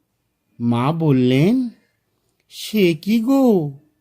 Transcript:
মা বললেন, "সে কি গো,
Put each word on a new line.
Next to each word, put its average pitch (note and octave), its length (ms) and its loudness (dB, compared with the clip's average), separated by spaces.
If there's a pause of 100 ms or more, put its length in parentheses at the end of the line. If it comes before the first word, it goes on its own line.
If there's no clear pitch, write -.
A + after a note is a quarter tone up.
(600)
মা A#2+ 320 -2
বললেন, D#3+ 760 0 (800)
"সে F#3 460 -2
কি G#3 260 -2
গো, A3 520 2 (280)